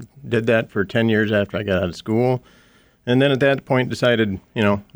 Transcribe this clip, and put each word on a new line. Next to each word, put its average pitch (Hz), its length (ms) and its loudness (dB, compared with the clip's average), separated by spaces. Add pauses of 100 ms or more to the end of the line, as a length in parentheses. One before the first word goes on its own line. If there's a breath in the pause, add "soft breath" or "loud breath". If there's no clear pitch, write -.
(300)
did 117 160 -2
that 117 240 0
for 101 160 -2
ten 113 240 0
years 107 220 2
after 101 260 -2
I 104 60 -6
got 95 180 0
out 95 80 -2
of 80 60 -10
school. 123 480 0 (640 soft breath)
And 123 140 2
then 139 100 2
at 131 80 0
that 139 260 2
point 127 240 0
decided, 113 480 0 (160)
you 120 80 -2
know, 101 220 2 (120)